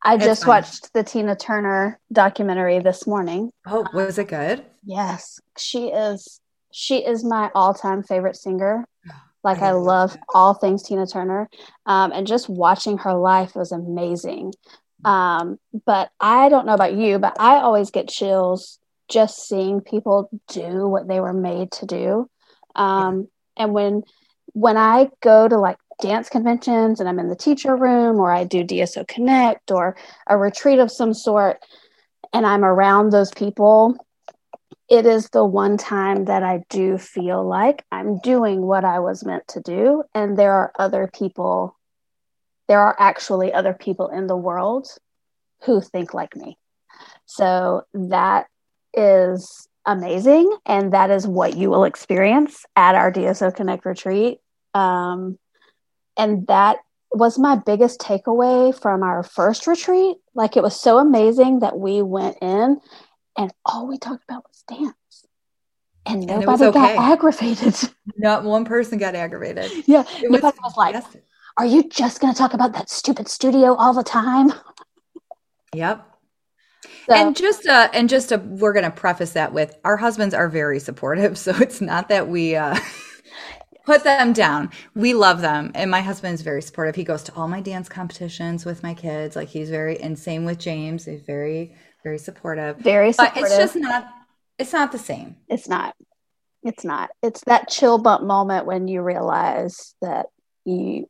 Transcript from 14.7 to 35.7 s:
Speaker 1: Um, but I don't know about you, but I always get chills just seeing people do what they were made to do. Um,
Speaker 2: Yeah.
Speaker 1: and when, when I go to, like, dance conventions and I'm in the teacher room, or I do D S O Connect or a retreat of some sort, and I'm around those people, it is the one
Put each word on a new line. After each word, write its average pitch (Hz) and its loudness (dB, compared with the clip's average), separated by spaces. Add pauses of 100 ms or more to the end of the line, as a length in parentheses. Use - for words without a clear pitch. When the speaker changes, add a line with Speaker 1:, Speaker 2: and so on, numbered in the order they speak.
Speaker 1:
Um, 180 0 (240)
but 196 0
I 247 4
don't 277 4
know 214 2
about 196 2
you, 202 0
but 196 -2
I 254 6
always 208 0
get - -4
chills 185 -2 (280)
just 214 0
seeing 196 -4
people 202 -2 (200)
do 185 -6
what 196 -2
they 185 -2
were 185 -4
made 180 -6
to - -14
do. 196 -4 (460)
Um, 190 -2 (280)
Speaker 2:
Yeah. 220 -4
Speaker 1:
and 208 -2
when, 202 -2 (520)
when 220 2
I 233 4 (120)
go 220 8
to, 226 2
like, 185 0 (260)
dance 214 -4
conventions 233 0
and 185 -4
I'm 180 -4
in 175 -4
the 180 -6
teacher 277 0
room, 240 2
or 180 2
I 175 0
do 180 -2
D 175 -2
S 175 -4
O 160 -8
Connect 247 0
or 185 -2 (300)
a 208 2
retreat 202 2
of 226 4
some 226 -2
sort, 208 0 (720)
and 226 0
I'm 202 2
around 196 4
those 202 4
people, 220 4 (920)
it 233 6
is 220 2
the 220 2
one 196 0